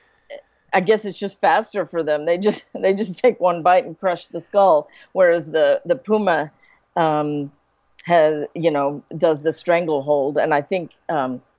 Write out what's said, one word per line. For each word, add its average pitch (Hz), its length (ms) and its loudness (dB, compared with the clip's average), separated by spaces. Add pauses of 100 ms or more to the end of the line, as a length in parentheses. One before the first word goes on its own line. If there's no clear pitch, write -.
(720)
I 185 80 2
guess 214 240 0
it's 190 140 -12
just 196 220 -10
faster 190 460 0
for 170 160 -4
them. 151 240 -2
They 175 120 0
just, 202 320 -2
<laughs> - 40 -14
they 190 200 0
just 196 240 -6
take 247 220 2
one 175 220 0
bite 180 220 4
and 165 140 -14
crush 180 280 -4
the 165 140 -12
skull, 180 480 2 (240)
whereas 170 340 4
the, 147 380 2
the 170 120 0
puma, 185 540 -2 (460)
um, 151 560 -2 (520)
has, 156 400 2 (100)
you 165 160 0
know, 143 320 -2 (160)
does 156 240 0
the 156 100 0
stranglehold. 147 880 -2
And 147 160 0
I 143 80 0
think, 175 300 -6 (180)
um, 131 320 -4 (160)